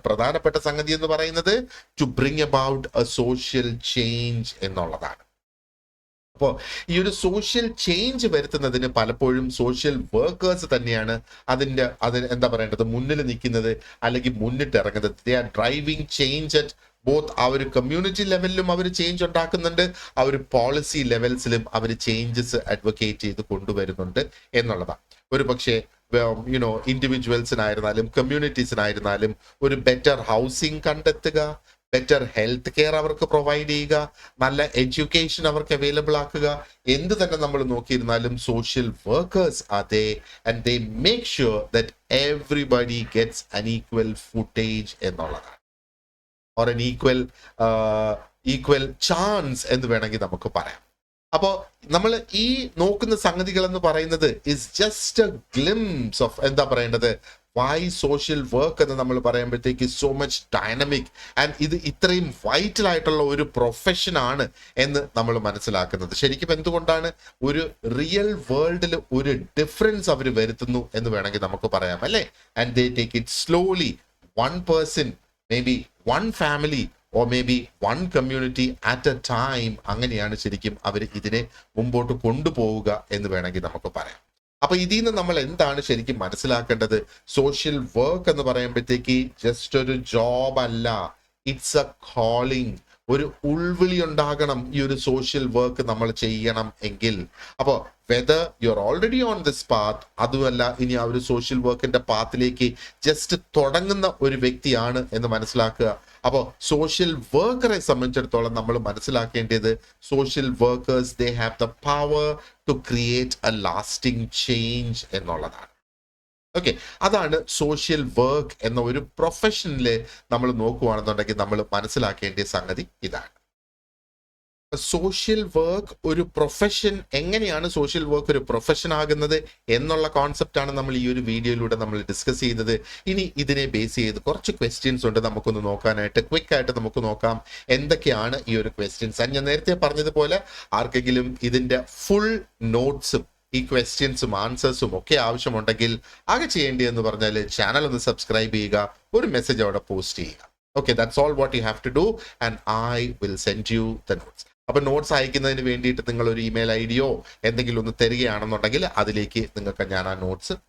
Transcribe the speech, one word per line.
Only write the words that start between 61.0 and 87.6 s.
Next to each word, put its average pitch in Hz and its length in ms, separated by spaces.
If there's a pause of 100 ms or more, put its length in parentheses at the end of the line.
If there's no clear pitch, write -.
and 147 120 (120)
ഇത് 151 100 (160)
ഇത്രയും 180 360 (180)
വൈറ്റൽ 185 460
ആയിട്ടുള്ള 156 320 (100)
ഒരു 147 120 (100)
പ്രൊഫഷൻ 165 600
ആണ് 127 280 (320)
എന്ന് 143 240 (160)
നമ്മൾ 117 200 (100)
മനസ്സിലാക്കുന്നത്. 95 720
ശരിക്കും 143 360
എന്തുകൊണ്ടാണ് 165 540 (380)
ഒരു 151 140 (360)
റിയൽ 190 300 (220)
വേൾഡിൽ 170 500 (180)
ഒരു 139 120 (280)
ഡിഫറൻസ് 202 560
അവര് 131 240
വരുത്തുന്നു 120 500 (100)
എന്ന് 117 160
വേണമെങ്കിൽ 101 320
നമുക്ക് 98 280
പറയാം 90 240 (100)
അല്ലേ? 208 140 (380)
And 123 160
they 123 100 (120)
take 113 220
it 117 60 (140)
slowly, 175 500 (540)
one 165 120 (140)
person, 156 360 (460)
maybe 123 220 (400)
one 196 120 (140)
family, 147 420 (320)
or 113 80 (120)
maybe 123 220 (340)
one 147 100 (140)
community 131 520 (260)
at 127 100 (100)
a 123 40 (160)
time. 117 400 (200)
അങ്ങനെയാണ് 110 500
ശരിക്കും 104 340 (120)
അവര് 104 180 (120)
ഇതിനെ 113 280 (300)
മുമ്പോട്ട് 120 360 (120)
കൊണ്ടുപോവുക 113 640 (220)
എന്ന് 104 180
വേണമെങ്കിൽ 90 400
നമുക്ക് 87 280
പറയാം. - 220 (440)
അപ്പൊ 180 120
ഇതിൽ 180 220
നിന്ന് 226 220
നമ്മൾ 175 200
എന്താണ് 143 420
ശരിക്കും 117 420
മനസ്സിലാക്കേണ്ടത്? 110 840 (200)
സോഷ്യൽ 143 500